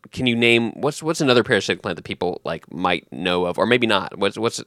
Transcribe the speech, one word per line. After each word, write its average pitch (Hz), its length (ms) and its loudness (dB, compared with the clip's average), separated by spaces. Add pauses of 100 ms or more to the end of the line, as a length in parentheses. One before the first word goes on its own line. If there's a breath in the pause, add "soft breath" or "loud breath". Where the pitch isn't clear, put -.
(100)
can - 160 -4
you 120 80 2
name, 117 380 4
what's, - 300 -4
what's 160 180 -4
another 123 240 4
parasitic 98 380 0
plant 90 140 -4
that - 80 -14
people, - 400 -6
like, 80 280 -8
might 90 400 -2
know 90 340 -2
of, 87 120 -4
or 95 80 2
maybe 120 200 2
not? 101 320 0
What's, 98 180 -2
what's, 110 300 -4